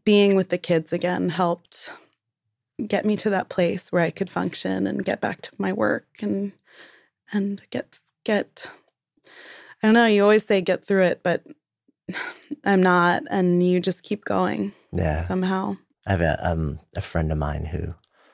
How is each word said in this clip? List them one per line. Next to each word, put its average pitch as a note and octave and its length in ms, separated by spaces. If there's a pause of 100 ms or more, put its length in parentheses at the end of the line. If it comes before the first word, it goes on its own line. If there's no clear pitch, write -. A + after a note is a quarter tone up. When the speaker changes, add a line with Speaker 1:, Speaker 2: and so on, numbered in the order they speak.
Speaker 1:
being G3+ 320
with F#3 140
the F3+ 80
kids E3 340
again F3+ 380
helped F3 600 (960)
get - 200
me G#3+ 100
to G#3 140
that F#3+ 180
place F3 420
where F3 120
I E3+ 80
could F#3 200
function F#3+ 560
and G3+ 180
get - 160
back G3 200
to - 180
my F#3+ 140
work - 340 (140)
and, G3+ 320 (800)
and G3+ 280 (100)
get, - 280 (240)
get, - 480 (1120)
I G#3+ 40
don't A3 80
know, A#3 120
you G#3 160
always G#3+ 240
say G3 140
get F3+ 240
through F#3+ 200
it, - 180
but E3+ 200 (680)
<sighs> - 560
I'm G3 180
not. F3+ 480
And F3+ 360
you F3+ 140
just F3 220
keep - 220
going G3 480 (200)
Speaker 2:
Yeah. F2 340
Speaker 1:
somehow. F#3+ 500 (300)
Speaker 2:
I G2+ 60
have F2 80
a, E2 280
um, D#2+ 300 (160)
a G2+ 60
friend D#2 320
of D2+ 60
mine D2+ 260
who D#2 300 (400)